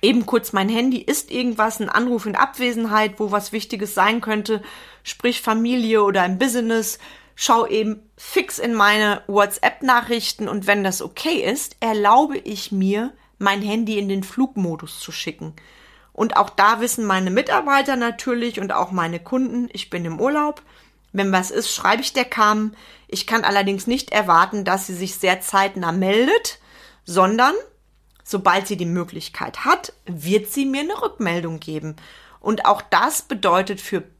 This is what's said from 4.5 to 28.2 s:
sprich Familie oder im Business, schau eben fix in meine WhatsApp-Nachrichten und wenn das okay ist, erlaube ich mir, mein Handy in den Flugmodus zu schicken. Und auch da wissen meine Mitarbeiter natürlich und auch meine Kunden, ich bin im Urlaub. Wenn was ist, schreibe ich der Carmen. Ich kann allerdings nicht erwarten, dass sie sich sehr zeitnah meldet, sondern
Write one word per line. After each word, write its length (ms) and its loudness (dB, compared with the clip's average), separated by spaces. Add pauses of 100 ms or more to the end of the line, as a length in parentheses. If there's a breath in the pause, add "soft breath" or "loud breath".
sprich 380 -4
Familie 640 2
oder 220 4
im 120 -2
Business, 640 0 (360 loud breath)
schau 300 2
eben 360 -2 (160)
fix 420 -4
in 140 -2
meine 540 2
WhatsApp-Nachrichten 1200 0
und 200 -4
wenn 160 2
das 180 -2
okay 400 -4
ist, 380 -4
erlaube 580 4
ich 340 -8
mir, 420 0 (260 soft breath)
mein 220 2
Handy 360 -2
in 120 -4
den 140 -2
Flugmodus 760 -4
zu 120 -14
schicken. 440 -10 (560 soft breath)
Und 240 -2
auch 140 4
da 320 4
wissen 240 -2
meine 260 0
Mitarbeiter 640 2
natürlich 640 -4
und 140 -6
auch 180 -2
meine 300 -4
Kunden, 500 -2
ich 180 -12
bin 140 -6
im 160 -6
Urlaub. 420 -2 (520 soft breath)
Wenn 180 0
was 180 0
ist, 240 -4
schreibe 280 2
ich 100 -4
der 140 0
Carmen. 500 2 (320 loud breath)
Ich 180 -8
kann 200 0
allerdings 420 2
nicht 240 -2
erwarten, 540 4
dass 220 0
sie 80 -10
sich 200 -6
sehr 240 2
zeitnah 540 0
meldet, 680 2 (460 soft breath)
sondern 480 4 (720)